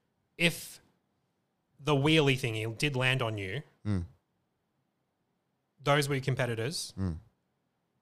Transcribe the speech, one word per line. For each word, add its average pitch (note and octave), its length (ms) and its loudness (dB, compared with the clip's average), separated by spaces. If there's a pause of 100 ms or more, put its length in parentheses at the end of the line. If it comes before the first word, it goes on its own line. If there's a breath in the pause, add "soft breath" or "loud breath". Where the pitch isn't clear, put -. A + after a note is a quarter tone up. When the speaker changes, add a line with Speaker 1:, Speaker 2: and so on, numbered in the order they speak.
(400)
Speaker 1:
If - 420 -2 (960)
the D3 140 0
wheelie C#3+ 460 4
thingy A2 360 -4
did C#3+ 200 -2
land B2+ 260 2
on A2 160 -2
you, G2 240 -6 (240)
Speaker 2:
Mm. F#2+ 200 -2 (1800)
Speaker 1:
those C#3+ 260 2
were C#3+ 60 0
your C3 80 -4
competitors, B2 760 -2
Speaker 2:
Mm. F2 180 -2 (840)